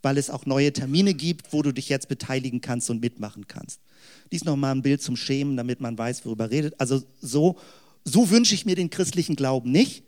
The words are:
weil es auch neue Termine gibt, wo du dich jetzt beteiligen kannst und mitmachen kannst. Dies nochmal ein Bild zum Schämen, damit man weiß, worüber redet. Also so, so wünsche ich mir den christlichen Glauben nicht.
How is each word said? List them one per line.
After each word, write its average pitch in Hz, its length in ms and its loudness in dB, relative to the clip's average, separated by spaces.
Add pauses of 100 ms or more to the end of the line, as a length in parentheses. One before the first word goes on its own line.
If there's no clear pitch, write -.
weil 139 160 0
es 139 120 -4
auch - 160 -8
neue 139 260 2
Termine 151 420 2
gibt, 160 380 -4
wo 151 100 2
du 143 100 0
dich 127 160 -8
jetzt 135 200 -2
beteiligen 131 520 -4
kannst 120 300 -4
und 113 100 -2
mitmachen 110 480 -8
kannst. - 320 -16 (500)
Dies 175 140 -6
nochmal 139 300 0
ein 131 80 0
Bild 139 200 2
zum 127 140 -4
Schämen, 139 400 -2
damit 123 240 -4
man 117 160 -6
weiß, 117 300 -4
worüber 113 240 -4
redet. 147 280 -2
Also 131 240 2 (180)
so, 135 380 2 (460)
so 175 260 4
wünsche 233 240 6
ich 185 120 -4
mir 180 100 2
den 180 140 -2
christlichen 175 440 -2
Glauben 131 380 0
nicht. 220 360 4